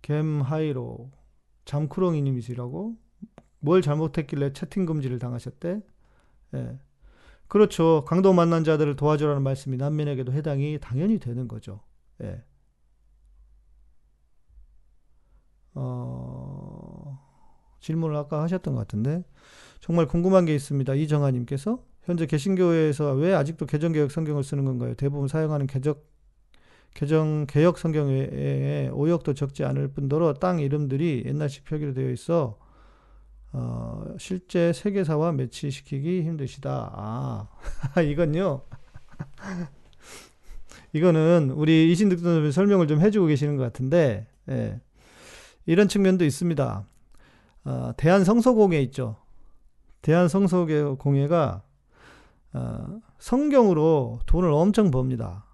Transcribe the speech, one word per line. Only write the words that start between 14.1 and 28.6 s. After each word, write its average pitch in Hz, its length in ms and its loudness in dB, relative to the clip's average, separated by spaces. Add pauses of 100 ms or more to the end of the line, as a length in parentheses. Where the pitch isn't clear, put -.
어... 127 1400 -12 (600)
질문을 160 360 -2
아까 147 260 -4
하셨던 170 320 -2
것 120 60 -4
같은데, 131 440 -4 (560)
정말 165 260 2
궁금한 180 380 4
게 156 100 2
있습니다. 139 400 -2
이정아님께서, 143 880 0 (200)
현재 165 240 -2
개신교회에서 156 880 2
왜 165 200 2
아직도 151 320 0
개정개혁 151 440 0
성경을 151 340 -2
쓰는 139 200 -2
건가요? 123 300 -2
대부분 139 340 -2
사용하는 151 380 -2
개적-, 135 400 -4 (880)
개정-, 151 520 0
개혁 165 320 4
성경 151 300 0
외에 139 800 -2